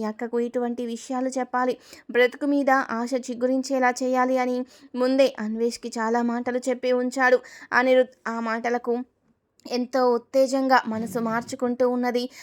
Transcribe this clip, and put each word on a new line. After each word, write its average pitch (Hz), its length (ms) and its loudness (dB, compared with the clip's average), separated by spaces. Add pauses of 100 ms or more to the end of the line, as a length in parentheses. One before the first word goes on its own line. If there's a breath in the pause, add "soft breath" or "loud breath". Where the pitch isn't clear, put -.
అక్కకు 226 360 -4
ఇటువంటి 240 460 -4
విషయాలు 254 520 -6
చెప్పాలి. 247 380 -2 (340 loud breath)
బ్రతుకు 240 360 2
మీద 277 240 2 (200)
ఆశ 240 240 -4 (160)
చిగురించేలా 254 640 0 (100)
చేయాలి" 254 360 2
అని 247 200 -2 (360 loud breath)
ముందే 262 340 4 (100)
అన్వేష్కి 226 500 -4
చాలా 233 340 0
మాటలు 247 460 -2
చెప్పి 254 240 0
ఉంచాడు 254 480 2 (320 loud breath)
అనిరుద్. 254 420 4 (140)
ఆ 226 120 -6
మాటలకు 233 540 -2 (720)
ఎంతో 247 340 -2 (120)
ఉత్తేజంగా 262 720 2
మనసు 226 320 -6
మార్చుకుంటూ 233 680 -2
ఉన్నది 247 340 0 (200 loud breath)